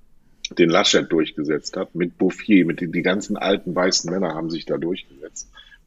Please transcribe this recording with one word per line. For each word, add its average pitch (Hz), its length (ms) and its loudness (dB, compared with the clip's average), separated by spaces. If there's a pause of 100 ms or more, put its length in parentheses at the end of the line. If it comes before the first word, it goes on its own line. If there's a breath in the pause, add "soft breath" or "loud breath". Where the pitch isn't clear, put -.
(600)
den 85 100 8
Laschet 95 420 2
durchgesetzt 76 640 -2
hat, 92 200 -8
mit 87 240 -4
Bouffier, 92 480 4
mit 80 140 -2
den, 85 100 -6
die 87 100 -2
ganzen 98 340 0
alten 90 380 -2
weißen 90 380 0
Männer 90 240 -2
haben 80 160 -6
sich 80 140 -8
da 76 120 -4
durchgesetzt, - 720 -10 (380 loud breath)